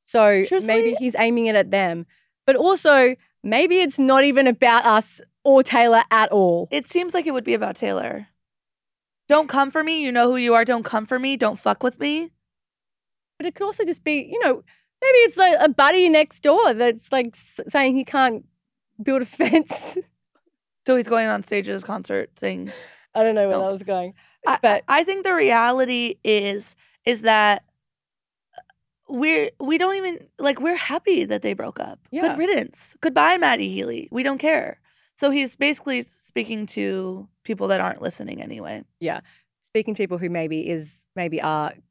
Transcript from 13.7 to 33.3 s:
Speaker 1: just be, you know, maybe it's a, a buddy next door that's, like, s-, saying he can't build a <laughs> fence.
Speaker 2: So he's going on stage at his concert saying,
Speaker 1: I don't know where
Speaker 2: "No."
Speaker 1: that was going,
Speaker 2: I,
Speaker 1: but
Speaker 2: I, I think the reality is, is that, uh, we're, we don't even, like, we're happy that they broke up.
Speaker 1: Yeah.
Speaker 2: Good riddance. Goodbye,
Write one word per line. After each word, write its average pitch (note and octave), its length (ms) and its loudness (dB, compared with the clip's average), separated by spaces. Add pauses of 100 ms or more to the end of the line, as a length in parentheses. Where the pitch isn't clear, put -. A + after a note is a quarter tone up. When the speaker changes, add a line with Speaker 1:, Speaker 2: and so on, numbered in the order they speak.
Speaker 1:
just E4+ 200 -6
be, D4 180 -2
you F4+ 180 -8
know, E4 220 0 (400)
maybe B4+ 160 6
it's A#4 200 4
a, F4+ 260 6
a D#4 40 6
buddy E4 400 4
next D#4 320 2
door D#4 340 4
that's, A3+ 380 0
like, B3 220 0
s-, - 340 -16
saying C4+ 280 0
he C4+ 80 -2
can't B3+ 400 -2 (580)
build C4+ 200 0
a A#3+ 40 -6
<laughs> - 0 -
fence. - 720 -2 (880)
Speaker 2:
So C4 100 4
he's A3+ 120 -2
going A3+ 200 0
on G#3 140 -4
stage G3+ 260 -6
at G3+ 40 -6
his G3 120 -8
concert F#3 540 -6
saying, F#2 320 -8 (440)
Speaker 1:
I A3 80 2
don't A3 120 2
know G3+ 140 0
where F#3+ 100 0
Speaker 2:
"No." F#3+ 80 -2
Speaker 1:
that G3 60 -4
was G3 100 -10
going, F#3 320 -6 (320)
Speaker 2:
I, C4 140 0
Speaker 1:
but G#3 280 2
Speaker 2:
I, C#4+ 120 4
I E4+ 40 0
think F#4+ 200 -4
the F#4+ 100 0
reality B3 880 0
is, G3+ 520 -2 (280)
is A3+ 180 -2
that, G#3+ 420 4 (920)
uh, - 40 -20 (480)
we're, D#4 420 -2 (100)
we D4+ 180 -2
don't F#4 180 0
even, F#4 300 -8 (120)
like, C#4 220 -2
we're E4+ 160 -2
happy D#4+ 480 -2
that G#3 180 -6
they G#3 100 -4
broke - 280 -10
up. - 180 -12 (120)
Speaker 1:
Yeah. D4 120 -6
Speaker 2:
Good D4+ 160 -2
riddance. D#4 600 -4
Goodbye, D#4+ 380 2